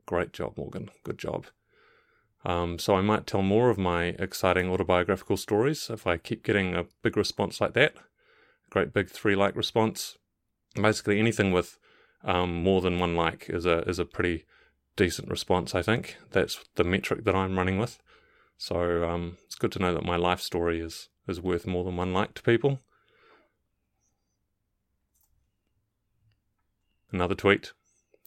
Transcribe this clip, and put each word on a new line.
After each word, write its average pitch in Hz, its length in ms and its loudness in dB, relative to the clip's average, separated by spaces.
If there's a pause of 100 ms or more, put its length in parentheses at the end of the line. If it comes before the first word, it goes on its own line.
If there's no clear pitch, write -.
Great 87 260 -2
job, - 240 -8
Morgan. - 320 -10 (140)
Good - 160 -8
job. - 260 -6 (960)
Um, 87 360 -2
so 104 160 2
I 92 60 2
might 107 260 0
tell 98 160 -2
more 110 260 4
of 107 80 2
my 87 280 0 (120)
exciting 92 520 0
autobiographical 92 680 0
stories 117 540 0
if 107 160 -6
I 87 100 0
keep - 260 -8
getting 98 320 0
a 87 120 -2 (160)
big 104 120 0
response 104 460 -2
like 98 120 0
that. 143 200 2 (760)
Great - 220 0
big 101 160 0
three - 260 0
like 98 200 2
response. - 640 -2 (580)
Basically 104 440 2
anything 107 320 2
with, 90 260 0 (460)
um, 90 380 0
more 95 200 4
than 87 180 0
one 87 160 0
like 82 320 0
is 85 180 -4
a, 85 220 2
is 90 120 -4
a 85 60 -2
pretty 87 400 -4 (500)
decent 92 340 0
response, 90 460 -2
I 92 60 2
think. 110 360 -2 (140)
That's - 340 -2 (100)
the 90 80 2
metric 95 400 0
that 98 120 2
I'm 95 220 0
running 92 200 0
with. - 240 -4 (560)
So, 87 500 0
um, 87 380 -4
it's - 100 -16
good - 180 -2
to 98 60 -10
know 90 140 2
that 76 100 -2
my 87 140 0
life 87 240 0
story 85 400 -2
is, - 280 -12 (180)
is 90 120 -6
worth 90 260 -2
more 90 180 -2
than 90 120 -4
one 90 160 0
like 95 220 -2
to - 80 -16
people. 131 380 2 (4000)
Another 90 240 0
tweet, 101 360 2 (560)